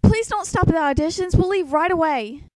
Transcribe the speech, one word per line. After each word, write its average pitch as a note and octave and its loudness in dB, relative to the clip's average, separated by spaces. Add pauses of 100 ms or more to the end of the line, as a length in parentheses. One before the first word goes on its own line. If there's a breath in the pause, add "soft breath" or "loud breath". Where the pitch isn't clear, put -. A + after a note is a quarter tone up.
Please A4+ 4
don't G#4 -6
stop F#4 0
the - 6
auditions. D#4+ 0
We'll F#4 2
leave F#4 -2
right D#4 0
away. D4 -2 (160)